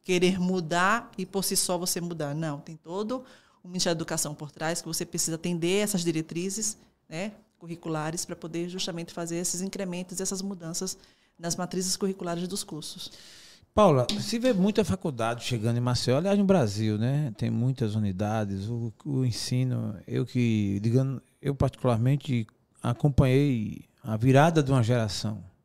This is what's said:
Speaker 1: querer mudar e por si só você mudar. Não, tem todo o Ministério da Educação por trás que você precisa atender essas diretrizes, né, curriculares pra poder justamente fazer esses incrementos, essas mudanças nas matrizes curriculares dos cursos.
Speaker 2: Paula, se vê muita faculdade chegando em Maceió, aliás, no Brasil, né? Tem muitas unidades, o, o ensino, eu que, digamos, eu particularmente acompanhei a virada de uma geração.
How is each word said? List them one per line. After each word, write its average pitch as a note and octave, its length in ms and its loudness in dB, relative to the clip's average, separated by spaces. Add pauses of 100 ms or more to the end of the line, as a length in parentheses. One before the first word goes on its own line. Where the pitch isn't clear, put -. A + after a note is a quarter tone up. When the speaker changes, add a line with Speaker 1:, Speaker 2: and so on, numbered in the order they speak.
Speaker 1:
querer F#3 360 2
mudar F3+ 760 2
e F#3 80 -4
por F#3+ 200 -4
si G3 120 -2
só F3+ 220 0
você F3+ 220 -2
mudar. D#3+ 340 -6
Não, D#3 260 -4
tem D#3+ 160 -16
todo G#3+ 480 -8 (380)
o F3+ 60 -20
Ministério F3+ 280 0
da - 20 -6
Educação D#3+ 360 -4
por D3 160 -12
trás E3 300 -6
que - 80 -12
você E3 160 -6
precisa E3 320 -4
atender F3 460 0
essas G#3 200 0
diretrizes, E3+ 760 -4 (320)
né, F#3+ 240 -8 (260)
curriculares D#3+ 680 -6
pra F3 120 -10
poder E3+ 320 -8
justamente F3 440 -8
fazer E3+ 240 -6
esses F3 240 -4
incrementos, F#3 600 -8
essas F#3+ 200 -4
mudanças F#3 560 -8 (420)
nas E3+ 180 -6
matrizes F#3 400 -4
curriculares F3+ 500 -4
dos F#3+ 180 -6
cursos. - 460 -12 (640)
Speaker 2:
Paula, D3+ 320 6 (140)
se A3+ 180 -2
vê B3 140 4
muita G#3 320 4
faculdade A#2+ 600 -2
chegando A#2 320 0
em A#2+ 40 0
Maceió, B2 380 2
aliás, G3 200 2
no G3+ 60 6
Brasil, A2 540 4
né? C3+ 380 0
Tem A#2 140 0
muitas A2+ 440 0
unidades, G#2 760 0
o, A#2 240 -4 (120)
o C3+ 200 0
ensino, A#2+ 720 -2 (100)
eu B2+ 200 -2
que, G#2+ 540 2
digamos, B2+ 400 2 (200)
eu C#3+ 140 -2
particularmente B2+ 920 2 (360)
acompanhei B2+ 1000 2 (180)
a A2+ 140 -4
virada C#3+ 460 6
de C3+ 100 2
uma C3 100 6
geração. G#2+ 600 0 (220)